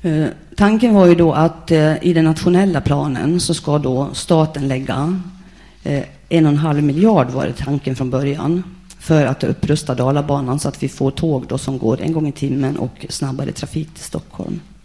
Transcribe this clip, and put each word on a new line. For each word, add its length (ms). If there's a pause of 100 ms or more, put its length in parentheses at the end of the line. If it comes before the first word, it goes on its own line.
Eh, 260 (280)
tanken 380
var 120
ju 100
då 180
att, 380
eh, 320
i 100
den 120
nationella 560
planen 580
så 140
ska 240
då 360
staten 540
lägga, 520 (640)
eh, 200 (260)
en 160
och 60
en 60
halv 260
miljard 460
var 160
det 80
tanken 420
från 140
början, 540 (360)
för 260
att 180
upprusta 520
Dalabanan 640
så 80
att 160
vi 60
får 220
tåg 360
då 100
som 200
går 240
en 120
gång 140
i 40
timmen 460
och 320
snabbare 420
trafik 420
till 100
Stockholm. 560 (260)